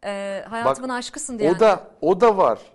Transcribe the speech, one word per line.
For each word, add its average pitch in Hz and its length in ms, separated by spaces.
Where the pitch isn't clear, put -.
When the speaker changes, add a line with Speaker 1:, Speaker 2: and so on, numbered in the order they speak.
Speaker 1:
e, 196 440
"Hayatımın 254 400
Speaker 2:
Bak, 247 80
Speaker 1:
aşkısın." 247 420
diyen. 175 160
Speaker 2:
o 170 40
da, 208 240
o 180 200
da 220 160
var. 131 220